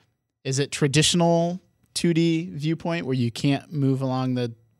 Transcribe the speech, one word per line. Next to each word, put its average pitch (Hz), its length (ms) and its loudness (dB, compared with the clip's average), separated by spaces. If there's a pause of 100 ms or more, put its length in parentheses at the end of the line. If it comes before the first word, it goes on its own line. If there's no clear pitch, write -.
(440)
Is 135 140 -2
it 139 140 -2
traditional 170 880 2 (340)
two 170 200 0
D 165 360 2
viewpoint 165 560 -4
where 131 80 -2
you 120 160 0
can't - 420 -2
move 135 300 0
along 131 320 -2
the 123 180 -2 (280)